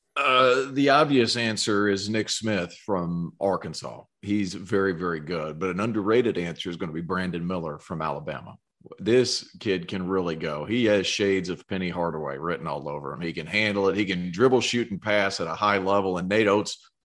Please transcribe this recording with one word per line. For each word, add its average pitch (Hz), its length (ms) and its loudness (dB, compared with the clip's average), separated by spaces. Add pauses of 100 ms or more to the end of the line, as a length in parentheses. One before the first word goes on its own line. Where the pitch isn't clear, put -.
(160)
Uh, 131 540 4
the 139 200 4
obvious 135 460 6
answer 107 520 2
is 98 200 0
Nick 107 200 0
Smith 101 440 -2 (140)
from 85 540 -2
Arkansas. 82 640 -4 (180)
He's 101 320 -2
very, 98 380 0
very 85 260 -4
good, 78 400 -6
but 92 120 -2
an 87 100 -4
underrated 110 580 2
answer 85 320 -6
is 87 60 -6
gonna 82 160 -8
be 80 80 -4
Brandon 90 440 -4
Miller 82 360 -6
from 82 200 -8
Alabama. 76 560 -6 (440)
This 117 580 2
kid 90 300 -2
can 92 200 -4
really 90 280 0
go. 76 300 -6
He 117 180 0
has 104 200 4
shades 95 440 2
of 87 180 -8
Penny 92 220 -4
Hardaway 80 500 -4
written 80 300 -4
all 71 200 -6
over 71 240 -8
him. 69 80 -10
He 82 120 -6
can 80 160 -8
handle 101 400 2
it. 90 80 2
He 104 80 2
can 90 260 -2
dribble, 123 300 4
shoot, 117 320 -2
and 87 100 -8
pass 104 380 0
at 85 80 -2
a 80 60 -6
high 101 240 2
level, 95 400 2
and 92 100 -4
Nate 107 180 4
Oates 101 320 2 (280)